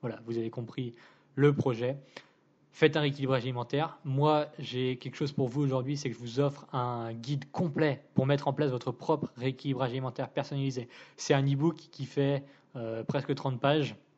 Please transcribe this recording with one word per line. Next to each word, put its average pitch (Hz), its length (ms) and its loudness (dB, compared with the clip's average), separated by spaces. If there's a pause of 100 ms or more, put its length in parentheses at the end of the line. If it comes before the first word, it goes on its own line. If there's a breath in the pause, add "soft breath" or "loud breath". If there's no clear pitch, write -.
Voilà, 110 240 -6
vous 117 140 -4
avez 113 100 -4
compris 120 460 -8 (440 loud breath)
le 143 160 6
projet. 127 420 -2 (760 loud breath)
Faites 156 240 4
un 156 40 2
rééquilibrage 135 420 0
alimentaire. 127 600 -4
Moi, 147 440 4 (100)
j'ai 127 380 -2
quelque 127 180 -10
chose 147 160 -2
pour 139 180 0
vous 135 140 -2
aujourd'hui, 131 340 0
c'est 139 140 -4
que 110 60 -6
je 113 40 -16
vous 120 200 -4
offre 143 320 0
un 120 400 -2
guide 123 400 -4
complet 156 500 0 (120)
pour 131 120 4
mettre 143 220 2
en 135 40 0
place 143 180 0
votre 127 200 -4
propre 143 460 -2
rééquilibrage 131 540 -2
alimentaire 131 380 -4
personnalisé. 135 600 -4 (280 loud breath)
C'est - 160 2
un 139 140 6
e-book 143 300 4
qui - 300 -10
fait, 139 380 0 (300 loud breath)
euh, 113 300 -6
presque 143 320 -2
trente 123 240 -4
pages 139 340 2 (240)